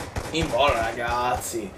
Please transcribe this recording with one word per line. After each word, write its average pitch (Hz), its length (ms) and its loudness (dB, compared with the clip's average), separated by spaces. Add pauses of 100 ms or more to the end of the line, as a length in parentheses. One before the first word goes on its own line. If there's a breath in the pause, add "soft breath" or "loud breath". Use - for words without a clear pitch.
(320)
In 156 180 0
volo, 139 240 4
ragazzi. 120 1040 -2